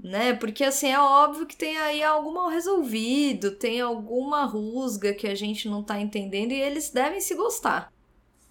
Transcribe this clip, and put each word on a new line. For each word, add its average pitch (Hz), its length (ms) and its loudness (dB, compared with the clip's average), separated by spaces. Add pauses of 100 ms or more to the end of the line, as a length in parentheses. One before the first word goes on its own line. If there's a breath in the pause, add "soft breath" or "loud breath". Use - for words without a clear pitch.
né? 214 300 0
Porque, 233 300 -2
assim, 269 260 2
é 269 100 4
óbvio 285 480 6
que - 80 -16
tem 311 220 -4
aí 302 260 0
algo 311 300 2
mal 359 160 0
resolvido, 269 1040 0
tem 226 300 -2
alguma 247 640 0
rusga 214 680 -2
que 202 140 -6
a 196 80 -2
gente 214 340 -4
não 208 140 -4
tá 208 160 -4
entendendo, 208 520 -4
e 269 100 0
eles 285 280 -2
devem 302 320 0
se - 140 -2
gostar. 302 540 -2 (600)